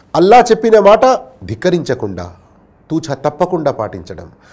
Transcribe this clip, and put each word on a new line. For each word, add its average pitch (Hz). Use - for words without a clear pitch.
అల్లాహ్ 208
చెప్పిన 220
మాట 202
ధిక్కరించకుండా, 110
తూచా 156
తప్పకుండా 151
పాటించడం, 92